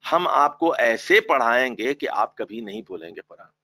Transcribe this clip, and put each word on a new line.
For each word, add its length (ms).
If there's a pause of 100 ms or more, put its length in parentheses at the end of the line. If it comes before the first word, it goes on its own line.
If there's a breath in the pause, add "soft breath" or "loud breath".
हम 220
आपको 480
ऐसे 440
पढ़ाएंगे 720
कि 120
आप 320
कभी 240
नहीं 220
भूलेंगे 380
कुरान। 280 (140)